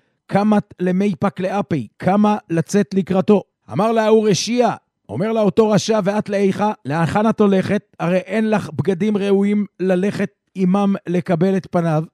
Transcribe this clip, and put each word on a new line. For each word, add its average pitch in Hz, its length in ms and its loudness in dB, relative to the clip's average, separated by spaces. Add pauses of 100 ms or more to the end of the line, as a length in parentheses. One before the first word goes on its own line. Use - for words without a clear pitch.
(260)
"קמת 208 540 0
למי 185 360 0
פק 196 240 -4
לאפי", 180 460 -4 (100)
קמה 208 400 2 (140)
לצאת 165 440 -2
לקראתו. 190 480 2 (300)
אמר 202 200 0
לה 226 120 0
ההוא 214 240 4
רשיה, 214 460 0 (340)
אומר 170 240 -4
לה 220 80 0
אותו 214 300 2
רשע, 214 340 0
"ואת 196 240 -2
לאיכה? 202 440 0 (120)
להיכן 165 440 0
את 226 120 0
הולכת? 196 600 0
הרי 175 180 0
אין 214 320 -4
לך 202 200 -2
בגדים 190 460 -2
ראויים 202 500 2 (140)
ללכת 185 500 -2 (240)
עמם 196 400 2 (120)
לקבל 175 500 0
את 185 140 -4
פניו." 165 440 0